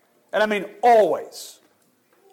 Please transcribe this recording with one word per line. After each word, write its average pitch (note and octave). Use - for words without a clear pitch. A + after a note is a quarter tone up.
And G3+
I G#3+
mean G#3
always. G#3+